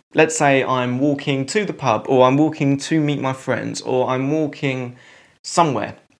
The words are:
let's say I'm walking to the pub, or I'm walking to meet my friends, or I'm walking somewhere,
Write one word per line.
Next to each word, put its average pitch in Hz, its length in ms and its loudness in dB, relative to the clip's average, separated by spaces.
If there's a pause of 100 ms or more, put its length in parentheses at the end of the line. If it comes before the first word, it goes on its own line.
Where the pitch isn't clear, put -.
(140)
let's 160 240 2
say 139 260 4
I'm 123 360 -2
walking 139 480 0
to 214 180 -2
the 165 80 -6
pub, 120 360 -2
or 127 160 6
I'm 131 120 4
walking 147 400 2
to 160 220 -2
meet 147 200 0
my 131 140 -4
friends, 113 480 -6
or 127 280 0
I'm 131 220 -2
walking 135 680 -4 (460)
somewhere, 147 520 0 (240)